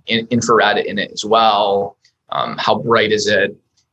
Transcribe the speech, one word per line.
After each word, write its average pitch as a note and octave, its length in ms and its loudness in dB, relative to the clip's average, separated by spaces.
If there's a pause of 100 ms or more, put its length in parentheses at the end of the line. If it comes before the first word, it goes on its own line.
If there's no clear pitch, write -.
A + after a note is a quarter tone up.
in-, A2+ 240 -4
infrared A2 480 2
in G2+ 200 -4
it F#2+ 120 -6
as - 140 -10
well? G#2 720 2 (320)
Um, E2+ 300 -6
how G#2+ 200 0
bright A2 340 0
is G#2+ 140 0
it? G2+ 300 0 (360)